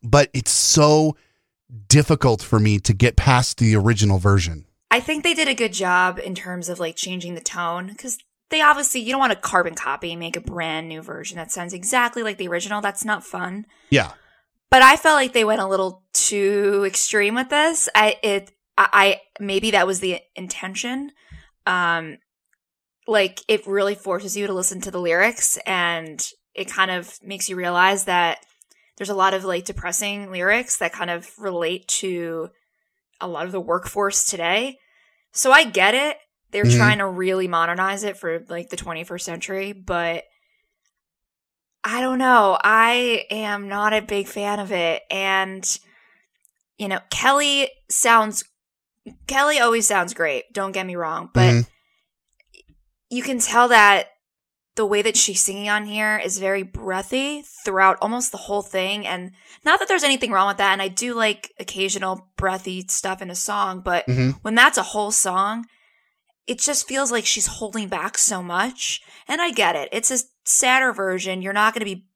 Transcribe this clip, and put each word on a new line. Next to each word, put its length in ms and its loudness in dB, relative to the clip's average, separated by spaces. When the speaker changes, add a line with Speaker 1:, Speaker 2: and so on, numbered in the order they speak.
Speaker 1:
but 300 4
it's 180 -2
so 640 4
difficult 540 6
for 160 2
me 220 4
to 120 0
get 240 4
past 420 4
the 180 6
original 420 4
version. 480 2
Speaker 2:
I 100 4
think 240 -4
they 100 2
did 140 0
a 60 0
good 180 -2
job 460 2
in 160 -8
terms 340 -10
of, 100 -8
like, 180 -6
changing 380 -8
the 60 -12
tone, 540 -6
'cause 240 -12
they 100 0
obviously, 400 2
you 100 -6
don't 80 0
want 140 2
to 60 -4
carbon 360 2
copy 380 -6
and 80 -10
make 160 -8
a 40 -6
brand 480 -6
new 140 -12
version 360 -12
that 120 -10
sounds 220 -8
exactly 500 -2
like 140 -6
the 100 -8
original. 340 -4
That's 240 -4
not 200 -4
fun. 420 -8
Speaker 1:
Yeah. 220 2
Speaker 2:
But 120 8
I 140 10
felt 200 4
like 160 0
they 120 4
went 180 0
a 40 -2
little 460 -2
too 760 0
extreme 480 0
with 140 -2
this. 460 0
I, 280 4
it, 300 -2
I, 160 6
I, 280 6
maybe 320 -2
that 140 4
was 140 -2
the 200 -4
intention. 720 -10
Um, 520 -2
like, 420 0
it 180 0
really 280 0
forces 420 -6
you 100 -4
to 60 -4
listen 300 -4
to 80 -10
the 100 -6
lyrics, 680 0
and 600 -4
it 160 -10
kind 200 0
of 320 -8
makes 260 -8
you 80 -6
realize 480 2
that 340 0
there's 140 -10
a 40 -4
lot 200 2
of, 100 -4
like, 200 -4
depressing 680 -8
lyrics 480 -2
that 140 -4
kind 180 -6
of 180 -8
relate 500 -4
to 600 -6
a 80 -10
lot 160 -8
of 80 -10
the 80 -4
workforce 640 -2
today. 540 -2
So 200 2
I 120 8
get 300 2
it. 220 -2
They're 120 0
Speaker 1:
Mm-hmm. 140 6
Speaker 2:
trying 200 4
to 80 -2
really 420 -2
modernize 560 -2
it 120 -6
for, 320 -8
like, 220 -10
the 60 -10
twenty-first 480 -10
century, 480 -8
but 520 -4
I 180 -4
don't 180 -2
know. 440 4
I 680 2
am 380 -6
not 240 -2
a 80 2
big 280 -4
fan 320 -6
of 120 -8
it. 380 -2
And, 680 -2
you 100 -8
know, 120 -4
Kelly 580 2
sounds, 540 2
Kelly 320 2
always 280 2
sounds 280 0
great. 380 -4
Don't 200 -4
get 140 -6
me 100 -8
wrong. 380 -6
But 160 6
Speaker 1:
Mm-hmm. 200 2
Speaker 2:
You 120 -6
can 160 -4
tell 300 2
that 400 6
the 100 0
way 160 0
that 140 0
she's 240 0
singing 280 -4
on 160 -2
here 400 -2
is 140 -4
very 260 -2
breathy 800 -6
throughout 360 4
almost 320 -4
the 60 -12
whole 240 -4
thing. 440 -6
And 240 -8
not 140 2
that 80 -4
there's 160 0
anything 300 0
wrong 160 2
with 80 -4
that. 160 2
And 100 -2
I 60 -2
do 260 -6
like 460 -2
occasional 760 -6
breathy 520 -4
stuff 340 -6
in 80 -12
a 60 -10
song, 440 -4
but 260 0
Speaker 1:
Mm-hmm. 240 0
Speaker 2:
when 140 -2
that's 220 6
a 40 0
whole 300 -4
song, 540 -2
it 120 -6
just 300 -2
feels 240 -2
like 120 -2
she's 220 -2
holding 420 -6
back 300 -6
so 240 0
much. 580 -4
And 120 -4
I 120 -2
get 240 2
it. 160 -6
It's 180 -2
a 80 -2
sadder 480 2
version. 480 -4
You're 120 -6
not 200 2
gonna 120 -6
be 320 -10